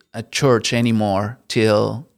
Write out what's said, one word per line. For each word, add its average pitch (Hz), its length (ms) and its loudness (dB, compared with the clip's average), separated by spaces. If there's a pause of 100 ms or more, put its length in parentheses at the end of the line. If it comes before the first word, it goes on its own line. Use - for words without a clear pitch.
(140)
a 113 100 -10
church 123 500 0
anymore 107 760 -2
till 107 720 0